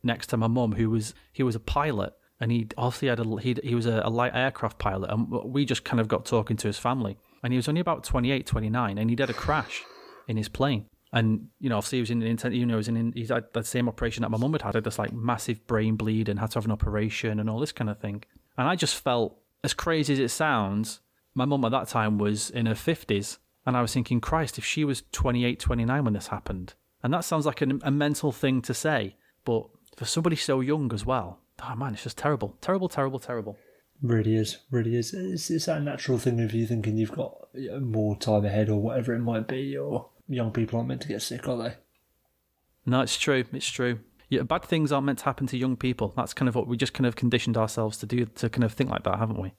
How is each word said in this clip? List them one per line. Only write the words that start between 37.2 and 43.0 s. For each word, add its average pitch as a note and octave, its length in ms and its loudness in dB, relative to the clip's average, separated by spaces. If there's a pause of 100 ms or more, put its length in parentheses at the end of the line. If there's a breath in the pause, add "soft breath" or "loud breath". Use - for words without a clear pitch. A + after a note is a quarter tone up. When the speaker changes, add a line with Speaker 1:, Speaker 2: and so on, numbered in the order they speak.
Speaker 2:
you B2+ 160 -8
know, C3+ 100 -6
more G#2+ 360 0
time G#2+ 280 2
ahead G#2 260 2
or G#2 100 4
whatever A#2 340 0
it A#2+ 60 -2
might A2+ 260 0
be, C#3 300 -4
or C#3 320 -4 (200)
young A#2 240 -2
people A2+ 260 0
aren't A#2+ 100 -2
meant B2+ 140 -4
to D3 60 -8
get A2 140 -4
sick, - 260 -8
are B2 100 -2
they? A2+ 160 -6 (1120)
Speaker 1:
No, B2+ 140 4